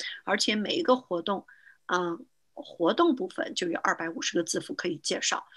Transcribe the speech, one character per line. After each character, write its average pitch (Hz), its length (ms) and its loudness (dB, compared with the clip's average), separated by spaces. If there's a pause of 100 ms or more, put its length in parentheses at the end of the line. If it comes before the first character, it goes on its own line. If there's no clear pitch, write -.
(220)
而 196 140 2
且 214 180 2
每 208 200 -2
一 175 80 2
个 247 120 6
活 185 240 -2
动， 190 280 -4 (400)
嗯， 180 400 -2 (260)
活 - 400 0
动 330 220 6
部 185 120 -4
分 - 280 -6
就 175 140 -2
有 165 100 -2
二 185 180 0
百 165 100 -4
五 165 140 -8
十 - 160 -2
个 170 60 2
字 170 180 -4
符 - 140 -8
可 - 120 -4
以 165 100 -2
介 - 220 -2
绍， - 380 -2